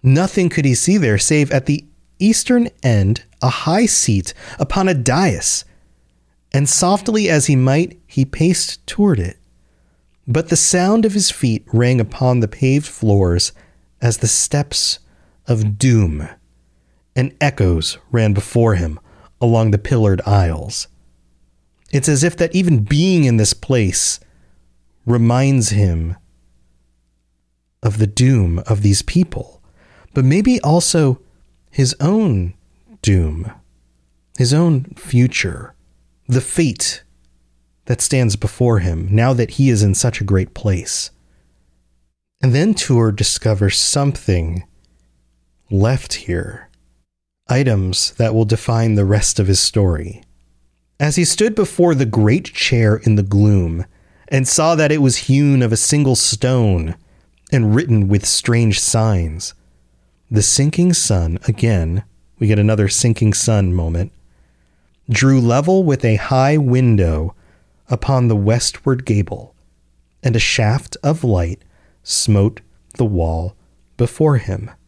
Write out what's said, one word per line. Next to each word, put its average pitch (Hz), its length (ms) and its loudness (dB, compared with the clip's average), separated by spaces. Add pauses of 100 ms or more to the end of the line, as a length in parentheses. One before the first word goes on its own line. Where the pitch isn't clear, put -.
Nothing 170 460 2
could 147 160 -2
he 127 100 2
see 196 220 0
there 113 200 2
save 147 340 0
at 135 140 -2
the 151 200 -2 (340)
eastern 233 500 0 (140)
end 107 400 2 (180)
a 127 80 0
high 190 360 0
seat - 480 -2 (260)
upon 190 280 -2
a 185 60 2
dais, 135 680 -2 (880)
and 143 160 0
softly 202 640 0
as 151 160 2
he 143 100 2
might, 135 520 0
he 131 180 0
paced - 600 -4
toward 196 320 0
it. 90 180 -6 (920)
But 160 220 -2
the 170 60 0
sound 196 500 2
of 202 80 0
his 202 160 -2
feet - 420 -2
rang 123 280 2
upon 127 400 -2
the 110 80 0
paved 135 400 -2
floors 98 640 0 (500)
as 120 160 -2
the 120 100 -4
steps - 720 -4 (480)
of 107 300 0
doom, 95 500 0 (880)
and 131 260 -4
echoes 90 560 -2 (140)
ran 110 220 2
before 110 420 0
him 80 240 -4 (420)
along 113 300 2
the 104 60 2
pillared 104 480 0
aisles. 95 640 -2 (1040)
It's 143 180 0
as 143 140 2
if 170 140 0
that 170 180 -2
even 175 240 2
being 156 460 2
in 117 120 2
this 107 160 2
place - 680 -2 (840)
reminds 120 640 2
him 87 460 0 (1700)
of 107 160 -2
the 107 80 2
doom 104 580 2
of 104 160 -2
these 101 220 2
people, - 580 -4 (520)
but 131 120 2
maybe 208 360 2
also 151 580 2 (500)
his 131 300 -2
own 147 540 0 (480)
doom, 87 500 0 (840)
his 127 160 0
own 156 320 2 (100)
future, - 800 -2 (520)
the 123 140 0
fate - 600 -4 (840)
that - 160 -4
stands 120 340 0
before 113 440 0
him 85 320 -4
now 117 220 2
that 120 180 -2
he 135 180 2
is 107 140 2
in 98 100 2
such - 260 -2
a 101 60 -4
great 92 280 0
place. - 580 -4 (1300)
And 127 120 2
then 185 200 2
Tuor 113 420 2
discovers 101 600 0
something 90 840 -2 (1080)
left 107 440 0
here, - 560 -8 (800)
items 110 640 0
that 113 200 0
will 110 120 2
define 113 500 0
the 101 100 2
rest 101 340 0
of 98 80 0
his 95 120 0
story. 87 640 -2 (760)
As 147 160 0
he 170 100 2
stood 214 300 0
before 175 380 2
the 135 120 0
great 110 480 0
chair 113 440 0
in 107 180 2
the 104 80 0
gloom 98 600 2 (420)
and 131 200 -2
saw 160 280 0
that 151 160 2
it 151 100 2
was 127 260 0
hewn 139 340 4
of 113 100 0
a 113 60 0
single 139 380 0
stone 104 800 0 (560)
and 113 240 2
written 117 320 2
with 98 180 0
strange 117 540 0
signs, 90 720 -2 (800)
the 107 100 2
sinking 160 520 0
sun, 87 440 0 (100)
again, 98 560 0 (360)
we 110 80 0
get 104 120 2
another 104 280 2
sinking 110 460 0
sun 98 400 0
moment, 85 380 -2 (1000)
drew 135 300 2
level 143 440 2
with 143 200 0
a 110 120 2
high 135 420 0
window 107 800 2 (540)
upon 127 380 0
the 113 80 2
westward 117 720 -2
gable, - 480 -4 (720)
and 120 120 0
a 113 40 0
shaft - 640 -2
of 151 200 0
light 92 400 -2 (380)
smote - 600 0 (360)
the 127 80 0
wall 85 500 -4 (420)
before 139 400 0
him. 101 340 -6 (160)